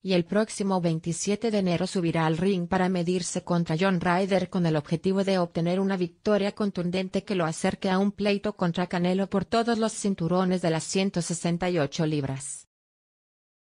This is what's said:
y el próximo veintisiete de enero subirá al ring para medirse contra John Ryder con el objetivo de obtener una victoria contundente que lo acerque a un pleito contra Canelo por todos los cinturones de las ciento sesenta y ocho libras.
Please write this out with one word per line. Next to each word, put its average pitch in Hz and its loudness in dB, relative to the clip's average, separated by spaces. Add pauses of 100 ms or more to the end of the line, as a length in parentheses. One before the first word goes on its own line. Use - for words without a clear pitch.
y 185 -2
el 175 2
próximo 196 0
veintisiete 175 -2
de 208 0
enero 180 0
subirá 165 0
al 160 2
ring 175 0
para 185 2
medirse 180 -2
contra 170 0
John 190 2
Ryder 185 0
con 180 0
el 156 2
objetivo 190 0
de 190 2
obtener 170 0
una 196 0
victoria 196 0
contundente 190 -2
que 202 -2
lo 170 2
acerque 185 -2
a 185 2
un 202 2
pleito 202 -2
contra 180 0
Canelo 185 0
por 196 0
todos 233 2
los 220 0
cinturones 185 0
de 170 0
las 160 0
ciento 190 0
sesenta 170 -2
y 175 0
ocho 151 0
libras. 139 -4 (920)